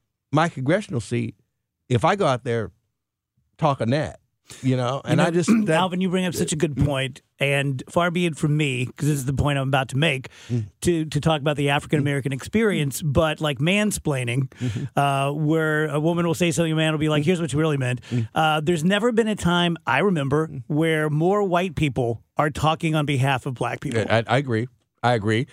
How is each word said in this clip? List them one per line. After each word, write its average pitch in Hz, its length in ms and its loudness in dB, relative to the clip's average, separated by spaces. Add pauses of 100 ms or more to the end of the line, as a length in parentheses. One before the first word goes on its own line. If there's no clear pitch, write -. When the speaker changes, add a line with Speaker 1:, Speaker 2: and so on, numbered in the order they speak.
(320)
Speaker 1:
my 156 160 4
congressional 156 520 -2
seat 117 360 -4 (520)
if 123 160 2
I 180 120 4
go 196 100 2
out 127 180 0
there 117 260 -2 (840)
talking 135 340 0
that, 131 300 -2 (420)
you 131 140 2
know? 127 280 -2
Speaker 2:
You 120 80 -4
Speaker 1:
And - 60 4
Speaker 2:
know, 151 80 4
Speaker 1:
I 175 40 2
just, 170 180 0
Speaker 2:
<clears throat> 220 180 2
Speaker 1:
that - 40 2 (100)
Speaker 2:
Alvin, 180 200 0
you 190 100 0
bring 185 160 0
up 170 80 -2
such 165 180 -2
a 170 40 -4
good 147 200 0
point, 135 460 0 (160)
and 139 500 0
far 175 220 0
be 175 160 0
it 151 100 -2
from 147 200 0
me, 131 300 0
'cause - 220 -4
this 151 80 2
is 135 100 -4
the 143 60 0
point 139 260 0
I'm 135 100 -2
about 135 220 2
to 127 60 -4
make, 135 320 0 (220)
Speaker 1:
Mm. 117 160 -2 (160)
Speaker 2:
to, 165 220 2
to 147 160 -4
talk 156 200 2
about 147 160 0
the 147 120 0
African 147 320 0
American 143 320 -2
experience, 151 680 0
but, 151 400 0
like, 147 180 -2
mansplaining, 143 920 0
Speaker 1:
Mm-hmm. 123 340 -6 (140)
Speaker 2:
uh, 139 340 0
where 156 540 0
a 147 140 -2
woman 170 260 0
will 165 80 0
say 175 160 0
something, 160 220 0
a 156 40 -2
man 156 160 2
will 156 60 -2
be 156 100 0
like, 151 140 2
Speaker 1:
Mm. 147 40 -4
Speaker 2:
"Here's 175 140 2
what 156 120 -4
you 143 80 0
really 156 160 0
meant." 123 240 -2 (100)
Speaker 1:
Mm. 120 240 -2
Speaker 2:
Uh, 156 260 2
there's 160 240 0
never 202 280 2
been 220 160 2
a 214 80 -2
time 175 400 2 (100)
I 127 140 2
remember 156 480 0
Speaker 1:
Mm. 139 180 -10
Speaker 2:
where 156 440 0
more 175 340 2
white 180 320 0
people 120 460 -2 (140)
are 151 140 2
talking 156 460 0
on 147 100 0
behalf 135 400 0
of 135 80 -6
black 120 260 -4
people. 123 200 -2
Speaker 1:
Yeah, 107 280 2
I, 117 60 2
I 127 40 4
agree. 123 280 -2 (360)
I 120 120 4
agree. 110 380 0